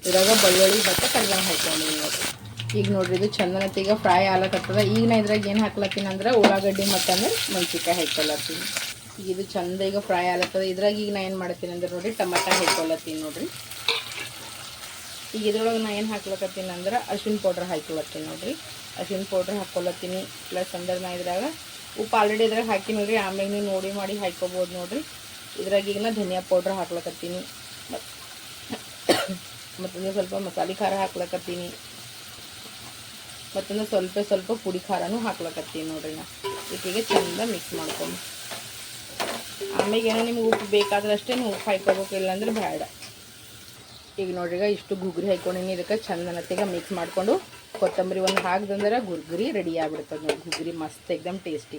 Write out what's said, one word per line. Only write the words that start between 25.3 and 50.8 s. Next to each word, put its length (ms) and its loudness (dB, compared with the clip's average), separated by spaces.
ಇದ್ರಾಗ 320 4
ಈಗ 120 0
ನಾ 140 4
ಧನಿಯಾ 220 0
ಪೌಡ್ರ್ 280 4
ಹಾಕ್ಲಕತ್ತೀನಿ, 600 -4
ಮತ್-, 200 -8
<coughs> 760 -2
ಮತ್ತೊಂದು 340 -4
ಸ್ವಲ್ಪ 180 0
ಮಸಾಲೆ 360 -2
ಖಾರ 120 2
ಹಾಕ್ಲಕತ್ತೀನಿ, 640 -4
ಮತ್ತೊಂದು 360 -2
ಸ್ವಲ್ಪ 240 2
ಸ್ವಲ್ಪ 340 2
ಪುಡಿ 240 -2
ಖಾರನೂ 380 0
ಹಾಕ್ಲಕತ್ತೀನಿ 680 -4
ನೋಡ್ರಿ. 280 -6
ನಾ 60 -12
ಈಕೆಗೆ 340 -2
ಚಂದ 300 4
ಮಿಕ್ಸ್ 280 -6
ಮಾಡ್ಕೊಂಡು 380 -6
ಆಮ್ಯಾಗ 300 2
ಏನೋ 180 2
ನಿಮ್ಗೆ 200 2
ಉಪ್ಪು 160 2
ಬೇಕಾದ್ರೆ 400 2
ಅಷ್ಟೇ 220 -2
ನೀವು 140 0
ಉಪ್ಪು 160 -4
ಹಾಕ್ಕೋಬೇಕು, 500 2
ಇಲ್ಲಾಂದ್ರೆ 320 0
ಬೇಡ. 200 -2
ಈಗ 180 -2
ನೋಡ್ರಿ 200 -2
ಈಗ 80 4
ಇಷ್ಟು 260 -4
ಗುಗ್ರಿ 300 -2
ಹಾಕ್ಕೊಂಡಿನಿ, 440 0
ಇದಕ್ಕೆ 200 0
ಚಂದನತ್ತೀಗ 540 -2
ಮಿಕ್ಸ್ 240 -4
ಮಾಡ್ಕೊಂಡು 360 2
ಕೊತ್ತಂಬರಿ 480 2
ಒಂದು 180 4
ಹಾಕ್ದಂದ್ರೆ 500 2
ಗುಗ್ರಿ 360 -2
ರೆಡಿ 160 0
ಆಗ್ಬಿಡ್ತದೆ 420 -4
ನೋಡಿ. 220 0
ಗುಗ್ರಿ 340 -4